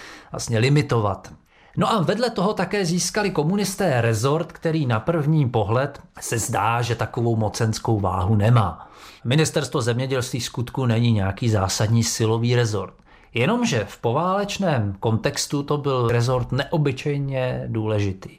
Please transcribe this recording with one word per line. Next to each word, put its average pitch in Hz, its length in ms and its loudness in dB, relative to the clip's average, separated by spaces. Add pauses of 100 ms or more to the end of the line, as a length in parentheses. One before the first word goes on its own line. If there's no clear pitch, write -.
(320)
vlastně 117 280 -2
limitovat. 123 720 0 (440)
No 190 140 2
a 220 100 2
vedle 202 280 0
toho 202 240 0
také 196 320 -2
získali 180 460 -2
komunisté 180 680 0
rezort, 127 500 0
který 160 340 -2
na 117 140 2
první 151 500 2
pohled 117 500 0 (200)
se - 200 -4
zdá, 113 420 0
že 120 140 -2
takovou 117 400 -2
mocenskou 110 640 0
váhu 92 360 0
nemá. 104 540 4 (340)
Ministerstvo 151 580 0
zemědělství 123 600 -2
skutku 127 440 -4
není 117 260 4
nějaký 101 380 0
zásadní 107 540 2
silový 117 520 0
rezort. 107 380 0 (400)
Jenomže 131 540 0
v - 100 -18
poválečném 165 1000 0
kontextu 139 640 -2
to 147 140 -2
byl 131 300 0
rezort 120 440 0
neobyčejně 135 1160 -2
důležitý. 107 720 -2